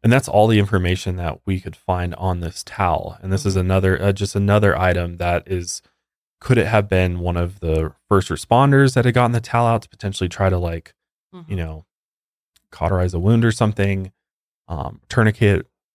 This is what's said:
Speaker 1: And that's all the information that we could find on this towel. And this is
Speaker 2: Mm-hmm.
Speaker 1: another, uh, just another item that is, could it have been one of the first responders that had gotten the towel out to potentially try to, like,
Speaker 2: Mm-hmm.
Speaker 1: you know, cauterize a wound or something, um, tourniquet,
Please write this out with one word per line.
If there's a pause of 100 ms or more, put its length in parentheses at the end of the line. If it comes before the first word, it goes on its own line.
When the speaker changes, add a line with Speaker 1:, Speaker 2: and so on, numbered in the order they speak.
Speaker 1:
And
that's
all
the
information
that
we
could
find
on
this
towel.
And
this
is
Speaker 2:
Mm-hmm.
Speaker 1:
another,
uh,
just
another
item
that
is, (580)
could
it
have
been
one
of
the (140)
first
responders
that
had
gotten
the
towel
out
to
potentially
try
to,
like, (400)
Speaker 2:
Mm-hmm.
Speaker 1:
you
know, (840)
cauterize
a
wound
or
something, (560)
um,
tourniquet, (280)